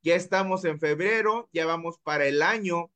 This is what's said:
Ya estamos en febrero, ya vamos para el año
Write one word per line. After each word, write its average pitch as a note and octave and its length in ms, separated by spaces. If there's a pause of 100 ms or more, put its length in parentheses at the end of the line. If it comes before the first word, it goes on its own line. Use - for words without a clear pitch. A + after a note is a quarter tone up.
Ya E3 120
estamos F#3 500
en D#3 140
febrero, G#3 720
ya D#3+ 120
vamos E3 380
para D3 240
el C#3+ 140
año F3 540